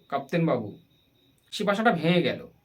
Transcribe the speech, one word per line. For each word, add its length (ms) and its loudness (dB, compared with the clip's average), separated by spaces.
কাপ্তেন 360 -2
বাবু। 320 -2
সে 120 -6
বাসাটা 280 2
ভেঙে 300 2
গেল। 260 -4